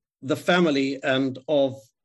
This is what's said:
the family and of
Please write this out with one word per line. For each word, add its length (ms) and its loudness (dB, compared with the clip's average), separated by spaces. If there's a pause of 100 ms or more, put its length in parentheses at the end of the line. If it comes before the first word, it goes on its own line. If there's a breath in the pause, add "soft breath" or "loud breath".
(220)
the 160 -2
family 680 2
and 340 0 (100)
of 280 0 (300)